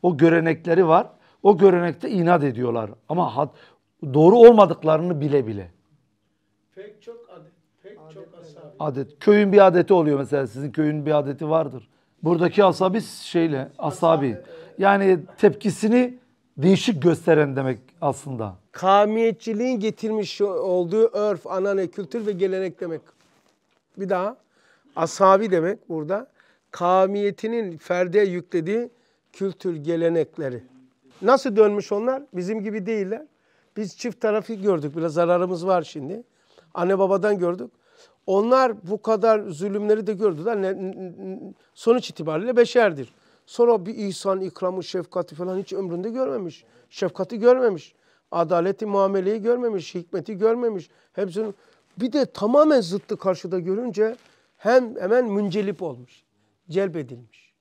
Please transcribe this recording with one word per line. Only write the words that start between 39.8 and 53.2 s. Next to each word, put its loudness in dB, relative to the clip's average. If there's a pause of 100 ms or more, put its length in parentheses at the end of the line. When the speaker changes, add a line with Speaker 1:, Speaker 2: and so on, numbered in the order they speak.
Speaker 2:
de -4
gördüler. -2
Ne-, -4
n-, -8
n-, -14 (200)
sonuç 0
itibariyle -4
beşerdir. 2 (340)
Sonra 0
bir -12
ihsan, -6
ikramı, -8
şefkati -8
falan -8
hiç -10
ömründe -8
görmemiş. -6 (260)
Şefkati -6
görmemiş. 2 (360)
Adaleti, -2
muameleyi -2
görmemiş. -4
Hikmeti -10
görmemiş. -2 (220)
Hepsinin, -6 (460)
bir -4
de 0
tamamen 2
zıttı -8
karşıda -4